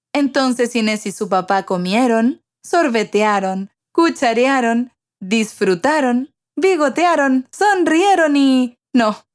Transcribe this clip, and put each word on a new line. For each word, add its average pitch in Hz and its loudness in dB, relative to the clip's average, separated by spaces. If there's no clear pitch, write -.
Entonces 254 -2
Inés 214 -2
y 196 -8
su 202 -6
papá 190 0
comieron, 226 0
sorbetearon, 208 -2
cucharearon, 254 0
disfrutaron, 226 -2
bigotearon, 294 0
sonrieron 349 2
y, 262 2
no, 214 -2